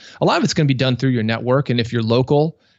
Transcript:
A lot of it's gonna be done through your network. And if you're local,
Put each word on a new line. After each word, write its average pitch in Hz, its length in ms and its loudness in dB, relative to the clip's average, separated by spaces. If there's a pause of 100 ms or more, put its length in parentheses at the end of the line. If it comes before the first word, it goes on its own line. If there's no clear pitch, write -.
(200)
A - 60 -12
lot 247 140 2
of 311 40 0
it's 190 120 -2
gonna 156 120 2
be 135 60 2
done 127 240 0
through 135 140 0
your 120 120 -2
network. 113 460 0
And 120 100 0
if 117 140 -4
you're 117 80 -2
local, 131 560 0 (220)